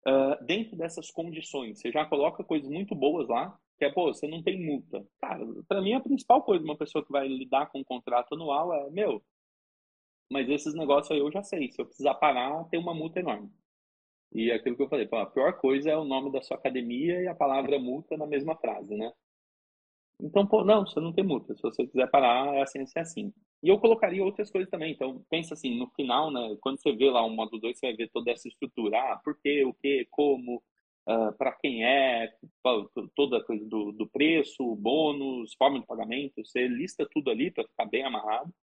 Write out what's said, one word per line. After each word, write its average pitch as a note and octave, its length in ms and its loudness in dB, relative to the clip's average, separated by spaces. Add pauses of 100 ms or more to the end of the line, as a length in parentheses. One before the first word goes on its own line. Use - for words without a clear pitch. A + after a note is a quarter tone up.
Ah, C3+ 360 4
dentro F#3 360 -4
dessas E3 340 -8
condições, D#3 680 -8
você B2 120 -4
já D3+ 140 0
coloca D#3 380 0
coisas C#3+ 260 -2
muito F#3+ 260 -4
boas C#3+ 320 2
lá, B2+ 300 -2 (200)
que D3 80 0
é, C#3+ 60 2
pô, E3 220 0
você - 140 -8
não E3 140 -8
tem F#3+ 220 -2
multa. B2+ 420 -6 (140)
Cara, - 260 -8 (220)
pra G3 140 0
mim G3+ 120 0
a C4 60 0
principal B3+ 440 2
coisa F3+ 200 2
de D#3 60 -4
uma D3+ 80 -4
pessoa D3 280 -4
que - 60 -16
vai C3+ 160 0
lidar C3 400 -2
com C#3 120 -12
um C3+ 40 -10
contrato B2 520 -4
anual D#3+ 380 -2
é, C#3+ 160 -4
"Meu, E3+ 340 -2 (1080)
mas C3 180 -2
esses D3 240 -2
negócios D3 380 2
aí D3+ 80 2
eu D3 120 0
já G3+ 120 -6
sei, D3+ 280 -6
se - 100 -8
eu B2 40 -4
precisar C3+ 300 0
parar, C#3+ 500 0
tem E3+ 140 -2
uma E3+ 140 -4
multa D#3+ 260 -6
enorme." G#2+ 300 -6 (840)
E A2+ 180 0
é A#2 40 2
aquilo A#2+ 200 -2
que C#3 80 -2
eu C3+ 60 -2
falei, B2 180 0
pô, - 100 -4
a A2+ 80 0
pior C#3 280 2
coisa C#3 380 2
é D3+ 60 2
o D#3+ 80 -2
nome C3+ 260 -2
da C3 100 -4
sua - 160 -8
academia C3 640 -2
e F3+ 60 -2
a E3+ 80 -4
palavra C#3 440 2
multa C3+ 380 -6
na D3+ 100 -4
mesma D3 280 -2
frase, G2+ 400 -6
né? A2+ 160 -4 (1080)
Então, G3+ 280 2
pô, A3 160 4
"Não, G3+ 220 6
você - 140 -4
não E3 140 -4
tem G3 100 2
multa. D3+ 320 -2
Se - 60 -14
você A#2+ 240 -2
quiser B2+ 240 2
parar, C3+ 460 4
é C#3 80 4
assim, C3+ 180 -4
assim, C3+ 180 -6
assim." A#2 340 -8 (280)
E D#3+ 80 4
eu G3 100 8
colocaria G#3 440 4
outras G3+ 280 -2
coisas F#3 180 -2
também. D#3+ 240 -4
Então, C3 360 -6
pensa E3 240 -4
assim, B2+ 240 -4
no B2 140 -4
final, C#3+ 400 0
né, A#2 300 -4
quando C#3 200 -4
você D3 140 4
vê C3+ 140 6
lá A#2+ 140 4
o A2+ 60 0
módulo A2 320 -4
dois, A#2 180 -4
você C3+ 80 -4
vai A2+ 80 -4
ver A2 160 -6
toda A#2 200 -2
essa - 160 -6
estrutura. A2+ 520 -4
Ah, B2+ 240 -2
por D3+ 160 -6
quê, C#3+ 260 2
o B2 80 -2
quê, C#3 380 0
como, B2+ 500 0 (460)
ah, A2 300 2
pra C3 160 0
quem A#2 320 -2
é, B2+ 460 4 (320)
to-, A2+ 300 2
to-, - 220 -8
toda B2+ 220 2
a - 60 0
coisa G#2+ 240 -4
do, G#2+ 240 -4
do G#2+ 160 -6
preço, C#3 680 0
bônus, C3+ 800 0
forma C3+ 240 4
de A2 80 -10
pagamento. A#2 580 -6
Você B2+ 220 0
lista C#3 440 -2
tudo C#3 200 0
ali A#2+ 200 0
pra - 160 -4
ficar - 180 -4
bem B2 180 -2
amarrado. A#2 480 -4 (120)